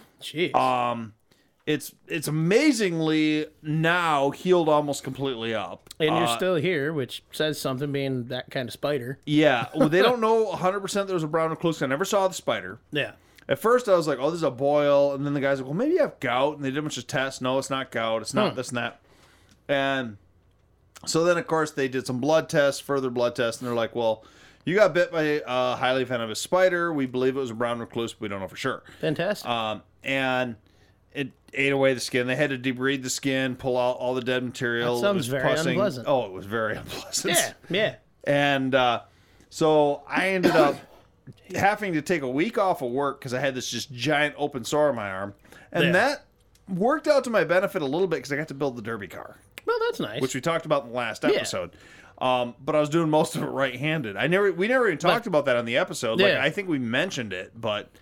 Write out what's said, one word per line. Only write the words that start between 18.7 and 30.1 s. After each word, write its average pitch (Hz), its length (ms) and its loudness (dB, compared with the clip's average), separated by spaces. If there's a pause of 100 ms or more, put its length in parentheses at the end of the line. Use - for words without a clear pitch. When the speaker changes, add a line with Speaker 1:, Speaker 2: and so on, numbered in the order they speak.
Speaker 2:
that." 117 220 -6 (680)
And 135 500 0 (880)
so 160 180 0
then, 175 140 4
of 165 80 -4
course, 160 260 0
they 135 160 -2
did 123 200 -4
some 127 120 -4
blood 156 300 2
tests, 143 320 2
further 135 300 -2
blood 120 240 0
tests. 117 260 -2
And 127 60 -8
they're 120 80 -2
like, 113 180 0
"Well, 113 300 0 (420)
you 160 100 -2
got 196 180 6
bit 175 180 2
by 151 340 0
a 123 300 0
highly 127 280 2
venomous 117 380 -4
spider. 175 520 2
We 139 120 -2
believe 127 320 0
it - 20 -4
was 127 120 -4
a 107 40 -8
brown 120 240 -2
recluse, 113 340 -6
but - 80 -16
we 107 80 -6
don't 101 100 -6
know 92 80 -8
for - 80 -14
sure." 120 260 -4 (200)
Speaker 1:
Fantastic. 165 480 -2
Speaker 2:
Um, 110 340 -2 (200)
and 127 520 0 (580)